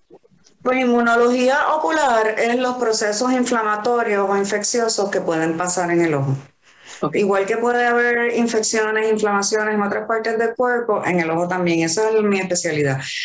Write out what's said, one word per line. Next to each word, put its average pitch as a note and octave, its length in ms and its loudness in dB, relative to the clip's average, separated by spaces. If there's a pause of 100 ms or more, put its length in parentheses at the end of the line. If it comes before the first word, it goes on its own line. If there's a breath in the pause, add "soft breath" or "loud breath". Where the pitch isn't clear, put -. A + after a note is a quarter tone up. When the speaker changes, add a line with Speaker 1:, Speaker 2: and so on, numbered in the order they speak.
(640)
Speaker 1:
Pues B3+ 160 0
inmunología B3 960 2
ocular C#4 640 0
es A#3 200 0
los B3 180 -2
procesos A3+ 560 0
inflamatorios A3 960 0
o G3+ 80 0
infecciosos G#3+ 760 -2
que G3 100 -2
pueden D#3+ 360 -2
pasar F3 340 -2
en E3+ 120 2
el D#3+ 120 0
ojo. C3+ 220 0 (640 loud breath)
Speaker 2:
Ok. D3+ 160 -2
Speaker 1:
Igual G3 280 2
que A3 120 -2
puede A#3+ 280 0
haber A#3+ 520 2
infecciones, A3 760 0
inflamaciones G#3+ 640 0
en G#3 80 2
otras G#3+ 240 -2
partes A3+ 320 -2
del A3+ 160 0
cuerpo, A#3+ 500 0
en F3+ 140 0
el E3 100 0
ojo E3+ 200 0
también. F3 320 0
Esa G#3+ 280 0
es A3 140 2
mi G3+ 160 2
especialidad. D3+ 600 -2 (240 loud breath)